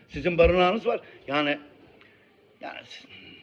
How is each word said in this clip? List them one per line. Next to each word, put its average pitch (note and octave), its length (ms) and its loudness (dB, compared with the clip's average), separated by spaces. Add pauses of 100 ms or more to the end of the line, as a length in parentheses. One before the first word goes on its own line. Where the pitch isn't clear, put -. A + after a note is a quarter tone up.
Sizin E3 280 -4
barınağınız F3+ 480 4
var. A3+ 140 -2 (280)
Yani, C#3+ 300 -2 (1040)
yani - 240 -14
siz - 200 -20 (380)